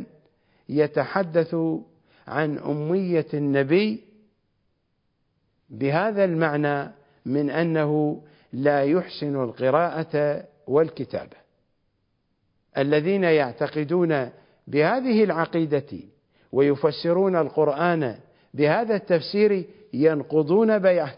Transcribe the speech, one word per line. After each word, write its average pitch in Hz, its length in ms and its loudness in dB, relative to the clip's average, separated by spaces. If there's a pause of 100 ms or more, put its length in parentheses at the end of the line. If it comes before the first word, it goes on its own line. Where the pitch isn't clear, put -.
(680)
يتحدث 160 840 0 (720)
عن 151 300 -2
أمية 160 760 -2
النبي 147 720 0 (1700)
بهذا 170 560 0
المعنى، 147 640 0 (340)
من 143 240 -2
أنه 151 720 0 (320)
لا 143 300 2
يحسن 147 600 -2
القراءة 147 1000 -2 (240)
والكتابة. 139 680 -2 (1400)
الذين 151 460 0
يعتقدون 151 1080 0 (380)
بهذه 214 560 2
العقيدة 160 760 -2 (520)
ويفسرون 160 840 2
القرآن 151 840 0 (340)
بهذا 185 420 0
التفسير 196 720 0 (280)
ينقضون 156 840 2
بيعة 175 380 0